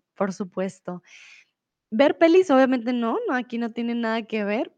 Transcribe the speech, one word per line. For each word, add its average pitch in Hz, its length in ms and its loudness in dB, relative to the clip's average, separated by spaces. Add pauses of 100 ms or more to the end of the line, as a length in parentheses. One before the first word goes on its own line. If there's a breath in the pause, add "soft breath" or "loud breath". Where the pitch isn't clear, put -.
(140)
por 196 180 -4
supuesto. 180 720 -10 (880 loud breath)
Ver 269 280 2
pelis, 339 320 4
obviamente 254 420 2
no, 240 260 -2 (100)
no, 294 80 -2
aquí 247 220 -6
no 233 140 -4
tiene 233 220 -6
nada 226 280 -4
que 214 220 -6
ver, 208 340 -4